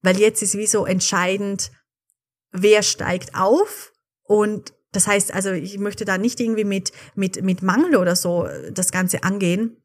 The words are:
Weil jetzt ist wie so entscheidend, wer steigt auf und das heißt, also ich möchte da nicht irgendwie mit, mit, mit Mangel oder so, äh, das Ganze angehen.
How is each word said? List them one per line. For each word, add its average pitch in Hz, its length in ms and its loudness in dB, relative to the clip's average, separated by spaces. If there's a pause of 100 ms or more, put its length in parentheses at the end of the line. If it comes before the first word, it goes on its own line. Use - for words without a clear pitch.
Weil 185 160 2
jetzt 220 240 2
ist 202 140 -2
wie 214 100 -4
so 214 200 0
entscheidend, 190 840 -2 (800)
wer 208 300 6
steigt - 520 -4
auf 254 580 0 (300)
und 214 500 0 (200)
das 196 140 2
heißt, 202 260 2
also 190 200 -2
ich 196 260 -6
möchte 202 260 -6
da 190 140 -2
nicht 233 220 -2
irgendwie 220 240 0
mit, 196 280 -4 (220)
mit, 190 280 -4
mit 185 200 0
Mangel 247 340 2
oder 180 200 2
so, 175 300 0
äh, 76 260 -12
das 185 200 -2
Ganze 185 300 0
angehen. 196 640 0